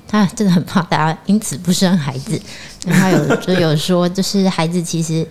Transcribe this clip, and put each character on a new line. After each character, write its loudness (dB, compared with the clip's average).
他 2
真 -2
的 4
很 4
怕 0
大 0
家 -6
因 2
此 -8
不 -2
生 2
孩 -2
子。 -6
然 0
后 6
他 4
有， 2
就 -2
有 2
说， 2
就 -4
是 2
孩 0
子 -2
其 -4
实， -2